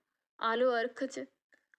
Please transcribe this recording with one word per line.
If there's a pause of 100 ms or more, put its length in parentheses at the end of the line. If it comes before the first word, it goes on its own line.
(380)
ਆਲੋ
ਅਰਖ
'ਚ (540)